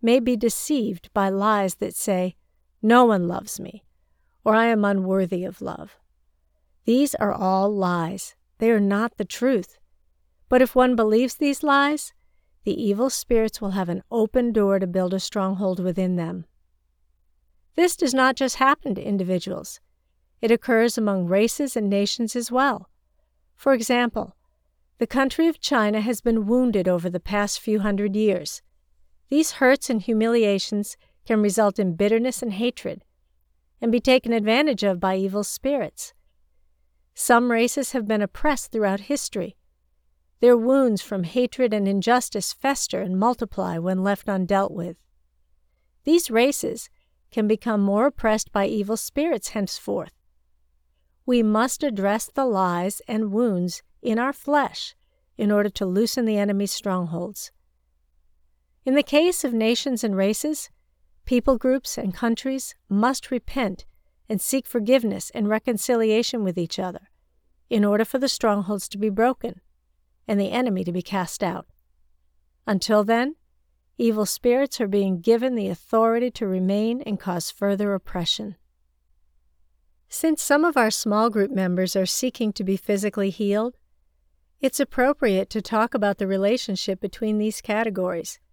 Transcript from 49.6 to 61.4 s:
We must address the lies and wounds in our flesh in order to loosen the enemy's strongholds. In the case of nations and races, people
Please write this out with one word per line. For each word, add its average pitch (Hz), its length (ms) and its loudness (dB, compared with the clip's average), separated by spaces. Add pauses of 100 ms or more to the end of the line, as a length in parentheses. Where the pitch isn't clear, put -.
We 247 160 4
must 214 400 0
address 214 480 -2
the 269 160 -2
lies 185 600 0
and 214 240 -2
wounds 190 520 0 (180)
in 220 180 0
our 254 140 0
flesh - 640 -2 (400)
in 208 160 0
order 208 160 2
to 202 160 -6
loosen 208 400 0
the 214 140 0
enemy's 202 340 0
strongholds. 180 800 -6 (1300)
In 262 80 2
the 294 80 6
case 330 420 2
of 262 80 -2
nations 233 500 0
and 208 140 -2
races, 214 540 -2 (560)
people 247 320 2